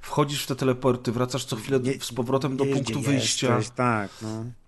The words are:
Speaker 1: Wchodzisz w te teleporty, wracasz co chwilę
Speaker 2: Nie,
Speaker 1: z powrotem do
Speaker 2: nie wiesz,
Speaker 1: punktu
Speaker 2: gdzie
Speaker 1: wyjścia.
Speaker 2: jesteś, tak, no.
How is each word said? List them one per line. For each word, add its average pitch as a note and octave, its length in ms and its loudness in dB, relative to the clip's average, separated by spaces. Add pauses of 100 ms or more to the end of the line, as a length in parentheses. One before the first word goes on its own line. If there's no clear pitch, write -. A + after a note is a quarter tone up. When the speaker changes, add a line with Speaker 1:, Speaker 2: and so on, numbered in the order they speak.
Speaker 1:
Wchodzisz D3 440 -2
w - 20 -10
te C3+ 100 -2
teleporty, B2+ 560 0
wracasz B2 320 -2
co - 120 -6
chwilę B2 240 2
Speaker 2:
Nie, C3 200 -2
Speaker 1:
z - 120 -8
powrotem C3 440 0
do C#3 80 4
Speaker 2:
nie C#3 60 2
wiesz, C3+ 80 4
Speaker 1:
punktu A2+ 220 -2
Speaker 2:
gdzie B2 100 0
Speaker 1:
wyjścia. B2 460 2
Speaker 2:
jesteś, A2 200 -2
tak, A2+ 340 2 (120)
no. A2 220 -6 (240)